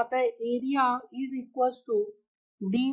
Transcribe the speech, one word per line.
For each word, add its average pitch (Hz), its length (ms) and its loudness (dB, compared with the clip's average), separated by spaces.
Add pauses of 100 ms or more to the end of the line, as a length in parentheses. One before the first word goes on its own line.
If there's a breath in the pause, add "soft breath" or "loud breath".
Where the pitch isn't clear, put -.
आता 254 140 -2
है 247 120 2 (240)
area 262 320 2 (380)
is 262 180 -6
equals 254 480 0
to 214 100 2 (640)
D 220 320 2